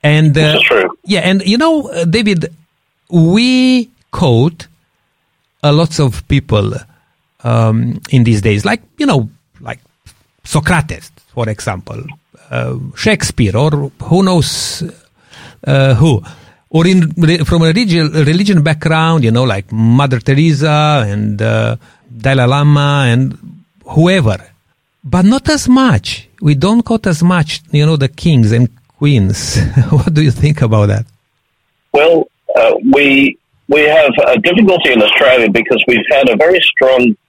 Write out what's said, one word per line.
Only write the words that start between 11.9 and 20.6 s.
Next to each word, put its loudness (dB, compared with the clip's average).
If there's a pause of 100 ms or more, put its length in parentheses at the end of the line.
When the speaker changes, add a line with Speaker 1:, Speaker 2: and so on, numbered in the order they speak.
Speaker 1:
uh, -6 (200)
Shakespeare, -2
or 0 (320)
who 0
knows, -2 (840)
uh, 2
who. 2 (480)
Or 2
in 2
re-, 0
from 0
a 2
religi-, 0
religion 2
background, 0
you 2
know, 0
like -4
Mother 2
Teresa 0